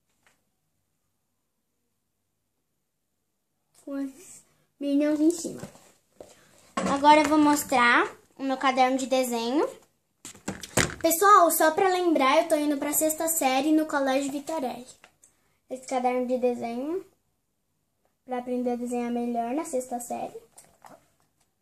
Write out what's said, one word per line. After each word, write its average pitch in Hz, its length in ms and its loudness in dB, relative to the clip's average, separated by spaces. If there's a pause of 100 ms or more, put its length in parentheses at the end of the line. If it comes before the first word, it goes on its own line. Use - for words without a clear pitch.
(3750)
Com 277 220 -8
os - 360 -16 (380)
Minions 294 400 0
em 311 120 4
cima. - 300 -6 (1300)
Agora 294 300 6
eu 285 60 0
vou 311 100 2
mostrar 294 680 2 (280)
o 262 60 -12
meu 269 120 -2
caderno 262 420 2
de 254 100 -4
desenho. 247 600 0 (1300)
Pessoal, 349 500 6
só 320 180 2
pra 370 180 2
lembrar, 320 540 2
eu 330 80 0
tô 330 60 2
indo 294 220 0
pra 233 140 -4
sexta 311 360 -2
série 277 440 0
no 311 140 2
Colégio 277 460 -2
Vitorelli. 269 560 -8 (840)
Esse 254 160 -12
caderno 254 400 -2
de 247 140 -2
desenho, 247 680 -4 (1200)
pra 247 140 -6
aprender 247 320 -4
a 240 40 -2
desenhar 240 360 -6
melhor 240 420 -4
na 320 100 -4
sexta 254 360 -6
série. 240 400 -10 (1200)